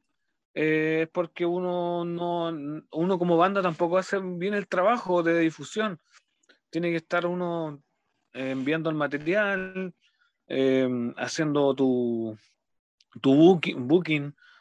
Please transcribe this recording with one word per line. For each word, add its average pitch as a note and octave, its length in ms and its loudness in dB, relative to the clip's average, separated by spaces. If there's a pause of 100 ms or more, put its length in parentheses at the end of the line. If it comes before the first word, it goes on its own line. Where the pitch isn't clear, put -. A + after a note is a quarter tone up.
(540)
eh, D#3 500 0
es D#3+ 60 -4
porque E3+ 360 -4
uno F3 580 -2
no, E3+ 440 -4 (440)
uno F3 280 0
como F3 180 4
banda G3 240 4
tampoco F3 360 0
hace F#3+ 220 -2
bien F#3 340 -4
el G3+ 140 -4
trabajo F3+ 560 2
de E3 160 2
difusión. E3 580 -4 (720)
Tiene E3+ 220 -4
que E3 60 -2
estar E3+ 280 -2
uno, E3+ 560 -4 (520)
eh, C3 180 -6
enviando D3+ 380 -2
el D#3 80 -2
material, F#3+ 960 -4 (540)
eh, C3 420 2 (260)
haciendo C#3+ 580 0
tu, A#2+ 640 0 (840)
tu C3+ 120 6
booking, E3 540 6
booking D3+ 480 0 (260)